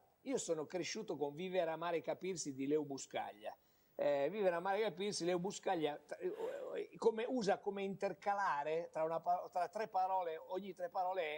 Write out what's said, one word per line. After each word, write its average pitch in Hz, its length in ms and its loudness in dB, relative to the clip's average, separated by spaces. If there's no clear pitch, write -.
io 254 160 0
sono 160 260 0
cresciuto 180 520 -4
con 143 180 -2
Vivere, 180 380 0
Amare, 165 300 0
Capirsi 160 520 -4
di 135 140 -2
Leo 151 160 4
Buscaglia. 107 680 -6
Eh, 143 300 4
Vivere, 190 240 4
Amare, 196 280 0
Capirsi, 196 420 -2
Leo 180 160 2
Buscaglia, 165 580 0
tra, - 200 -10
eh, - 800 -4
come, 220 280 4
usa 202 320 2
come 196 240 -2
intercalare 180 1120 0
tra 156 100 0
una 165 160 0
pa-, 175 320 0
tra 175 160 2
tre 214 220 -4
parole, 185 480 2
ogni 190 220 -4
tre 175 160 -6
parole 185 340 0